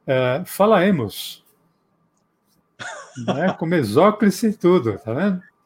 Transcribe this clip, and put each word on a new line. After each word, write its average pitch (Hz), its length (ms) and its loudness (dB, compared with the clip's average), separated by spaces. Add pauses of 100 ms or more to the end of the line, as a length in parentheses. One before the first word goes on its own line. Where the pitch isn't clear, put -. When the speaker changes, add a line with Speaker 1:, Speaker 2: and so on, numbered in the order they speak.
Speaker 1:
é, 131 380 0
falaemos. 190 960 0 (1800)
Né? 165 280 -2
Speaker 2:
<laughs> - 40 -14
Speaker 1:
Com 165 60 -8
mesóclise 180 840 2
e 202 40 0
tudo, 139 460 0
tá 113 160 -8
vendo? 185 260 -2 (260)